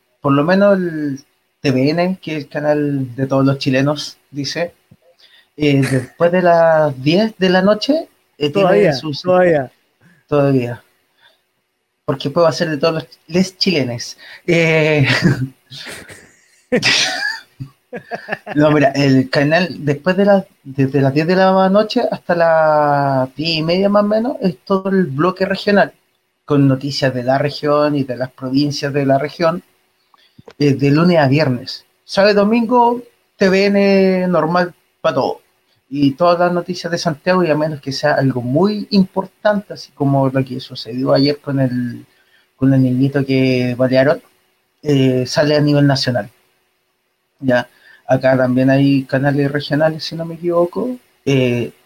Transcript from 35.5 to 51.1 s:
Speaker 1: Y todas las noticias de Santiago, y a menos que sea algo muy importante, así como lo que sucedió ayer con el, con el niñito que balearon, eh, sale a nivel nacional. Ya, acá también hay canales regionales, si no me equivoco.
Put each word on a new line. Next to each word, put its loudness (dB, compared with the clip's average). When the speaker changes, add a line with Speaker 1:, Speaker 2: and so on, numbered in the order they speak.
Speaker 1:
Y 0
todas 2
las 2
noticias -6
de -2
Santiago, -2
y 2
a 0
menos -2
que -8
sea -2
algo 0
muy -2
importante, -2
así -18
como 0
lo -2
que -10
sucedió -6
ayer 2
con -6
el, -4
con 2
el 4
niñito 0
que 0
balearon, 2
eh, 2
sale 0
a 2
nivel 4
nacional. 0
Ya, 0
acá 2
también 2
hay 2
canales -2
regionales, -2
si -10
no -8
me -12
equivoco. -2